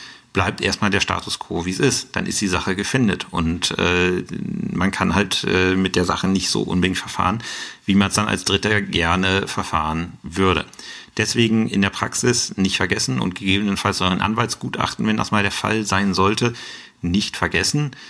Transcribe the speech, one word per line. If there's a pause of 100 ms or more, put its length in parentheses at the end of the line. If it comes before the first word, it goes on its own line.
(320)
bleibt
erstmal
der
Status
quo,
wie
es
ist.
Dann
ist
die
Sache
gefändet
und,
äh, (480)
man
kann
halt,
äh,
mit
der
Sache
nicht
so
unbedingt
verfahren, (460)
wie
man
es
dann
als
Dritter
gerne
verfahren (100)
würde. (520)
Deswegen
in
der
Praxis
nicht
vergessen
und
gegebenenfalls
so
ein
Anwaltsgutachten,
wenn
das
mal
der
Fall
sein
sollte, (480)
nicht
vergessen, (180)